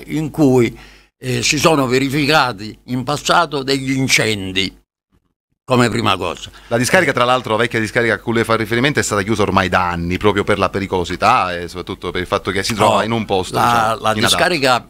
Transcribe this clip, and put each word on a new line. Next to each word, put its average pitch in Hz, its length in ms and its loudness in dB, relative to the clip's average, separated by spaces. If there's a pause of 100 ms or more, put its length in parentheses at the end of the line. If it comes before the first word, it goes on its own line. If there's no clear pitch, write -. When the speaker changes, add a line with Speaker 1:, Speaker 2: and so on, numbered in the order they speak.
Speaker 1:
in 156 260 -4
cui, 127 460 4 (400)
eh, 123 260 -6
si 151 140 0
sono 143 300 2
verificati 127 1000 0
in 123 180 -4
passato 151 600 0
degli 135 280 -2
incendi, 107 920 -2 (800)
come 120 240 4
prima 104 260 0
cosa. 87 360 -6 (160)
Speaker 2:
La 117 100 0
discarica, 143 320 2
Speaker 1:
Eh. 131 40 -2
Speaker 2:
tra 123 100 2
l'altro, 123 300 0
la 107 40 2
vecchia 117 220 0
discarica 113 340 0
a 95 60 -2
cui 117 160 -4
lei 113 80 2
fa 113 120 2
riferimento 117 440 0
è 104 40 0
stata 101 200 0
chiusa 104 180 0
ormai 95 260 0
da 90 220 0
anni, 87 280 -2
proprio 101 260 2
per 98 160 0
la 92 100 0
pericolosità 92 880 0
e 87 100 -8
soprattutto 90 440 -10
per 90 100 -4
il 87 60 -6
fatto 98 240 -2
che 95 120 -2
si 113 120 -4
trova 107 220 4
Speaker 1:
No, 98 60 2
Speaker 2:
in 110 80 -4
un 113 140 -2
posto, 95 300 -2
Speaker 1:
la, 123 80 0
Speaker 2:
diciamo, 117 240 2
Speaker 1:
la 113 80 0
Speaker 2:
inadatto. 107 240 -2
Speaker 1:
discarica, 131 720 0